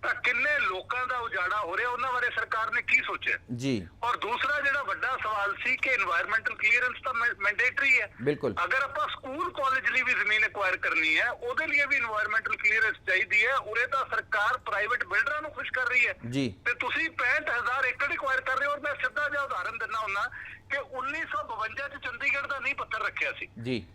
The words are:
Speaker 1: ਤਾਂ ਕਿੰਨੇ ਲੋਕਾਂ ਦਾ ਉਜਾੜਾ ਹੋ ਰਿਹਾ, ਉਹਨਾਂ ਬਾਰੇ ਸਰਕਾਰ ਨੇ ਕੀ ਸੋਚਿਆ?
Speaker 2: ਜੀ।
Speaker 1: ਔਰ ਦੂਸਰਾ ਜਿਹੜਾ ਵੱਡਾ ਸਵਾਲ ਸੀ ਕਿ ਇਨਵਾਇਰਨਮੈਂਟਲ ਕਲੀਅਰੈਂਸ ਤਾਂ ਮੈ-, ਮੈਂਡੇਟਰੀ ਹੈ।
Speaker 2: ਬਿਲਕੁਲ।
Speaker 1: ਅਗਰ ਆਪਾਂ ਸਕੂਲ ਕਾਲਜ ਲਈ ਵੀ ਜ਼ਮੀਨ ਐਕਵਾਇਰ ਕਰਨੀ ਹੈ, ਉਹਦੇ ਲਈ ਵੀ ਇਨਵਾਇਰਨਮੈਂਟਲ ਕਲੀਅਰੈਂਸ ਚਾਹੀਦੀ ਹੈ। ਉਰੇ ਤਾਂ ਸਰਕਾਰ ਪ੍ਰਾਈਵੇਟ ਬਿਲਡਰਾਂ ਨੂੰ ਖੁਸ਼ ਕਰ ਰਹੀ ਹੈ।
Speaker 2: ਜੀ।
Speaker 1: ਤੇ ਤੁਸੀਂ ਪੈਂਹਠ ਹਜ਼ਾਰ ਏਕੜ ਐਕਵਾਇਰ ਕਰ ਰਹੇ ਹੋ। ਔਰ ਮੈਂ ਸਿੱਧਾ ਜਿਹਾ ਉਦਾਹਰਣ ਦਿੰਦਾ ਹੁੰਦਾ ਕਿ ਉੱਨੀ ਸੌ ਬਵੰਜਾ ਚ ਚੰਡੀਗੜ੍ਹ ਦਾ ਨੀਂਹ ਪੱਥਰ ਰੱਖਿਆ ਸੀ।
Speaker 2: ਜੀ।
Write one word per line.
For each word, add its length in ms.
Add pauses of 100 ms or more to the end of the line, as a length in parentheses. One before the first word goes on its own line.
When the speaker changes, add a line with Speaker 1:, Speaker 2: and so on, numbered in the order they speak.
Speaker 1:
ਤਾਂ 140
ਕਿੰਨੇ 440
ਲੋਕਾਂ 480
ਦਾ 100
ਉਜਾੜਾ 420
ਹੋ 180
ਰਿਹਾ, 120
ਉਹਨਾਂ 240
ਬਾਰੇ 220
ਸਰਕਾਰ 380
ਨੇ 80
ਕੀ 140
ਸੋਚਿਆ? 420 (180)
Speaker 2:
ਜੀ। 320 (160)
Speaker 1:
ਔਰ 140
ਦੂਸਰਾ 440
ਜਿਹੜਾ 220
ਵੱਡਾ 400
ਸਵਾਲ 320 (100)
ਸੀ 100
ਕਿ 140
ਇਨਵਾਇਰਨਮੈਂਟਲ 640
ਕਲੀਅਰੈਂਸ 500
ਤਾਂ 80
ਮੈ-, 260
ਮੈਂਡੇਟਰੀ 600
ਹੈ। 200
Speaker 2:
ਬਿਲਕੁਲ। 420
Speaker 1:
ਅਗਰ 200
ਆਪਾਂ 240
ਸਕੂਲ 440
ਕਾਲਜ 380
ਲਈ 120
ਵੀ 120
ਜ਼ਮੀਨ 300
ਐਕਵਾਇਰ 340
ਕਰਨੀ 400
ਹੈ, 120
ਉਹਦੇ 380
ਲਈ 100 (120)
ਵੀ 60
ਇਨਵਾਇਰਨਮੈਂਟਲ 600
ਕਲੀਅਰੈਂਸ 400 (120)
ਚਾਹੀਦੀ 380
ਹੈ। 100
ਉਰੇ 320
ਤਾਂ 220
ਸਰਕਾਰ 480
ਪ੍ਰਾਈਵੇਟ 480
ਬਿਲਡਰਾਂ 360
ਨੂੰ 100
ਖੁਸ਼ 200
ਕਰ 160
ਰਹੀ 200
ਹੈ। 60 (160)
Speaker 2:
ਜੀ। 260 (100)
Speaker 1:
ਤੇ 80
ਤੁਸੀਂ 360
ਪੈਂਹਠ 400
ਹਜ਼ਾਰ 360
ਏਕੜ 260
ਐਕਵਾਇਰ 300
ਕਰ 160
ਰਹੇ 100
ਹੋ। 40
ਔਰ 80
ਮੈਂ 200
ਸਿੱਧਾ 300
ਜਿਹਾ 140
ਉਦਾਹਰਣ 340
ਦਿੰਦਾ 220
ਹੁੰਦਾ 300 (400)
ਕਿ 80
ਉੱਨੀ 420
ਸੌ 240
ਬਵੰਜਾ 440
ਚ 40
ਚੰਡੀਗੜ੍ਹ 560
ਦਾ 120
ਨੀਂਹ 160
ਪੱਥਰ 300
ਰੱਖਿਆ 260
ਸੀ। 160 (140)
Speaker 2:
ਜੀ। 340